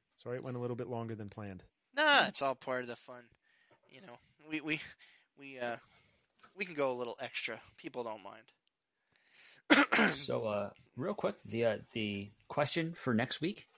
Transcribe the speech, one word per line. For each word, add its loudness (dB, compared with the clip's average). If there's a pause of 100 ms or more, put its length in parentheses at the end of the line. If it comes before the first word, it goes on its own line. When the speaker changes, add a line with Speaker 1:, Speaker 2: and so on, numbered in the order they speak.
(220)
Speaker 1:
Sorry -4
it -6
went -4
a -4
little 0
bit -4
longer -2
than -8
planned. -8 (340)
Speaker 2:
Nah, 6
it's -4
all 2
part -2
of -8
the -8
fun. -16 (680)
You -20
know, -16 (320)
we, -2
we, -2 (580)
we, -14
uh, -2 (800)
we -6
can -10
go 2
a -4
little -4
extra. -6 (200)
People -8
don't -8
mind. -16 (1300)
<clears throat> 6
Speaker 3:
So, 0
uh, 0 (280)
real -2
quick, -2 (100)
the, 0
uh, 4 (180)
the -2 (180)
question 0
for 0
next 2
week, -4 (120)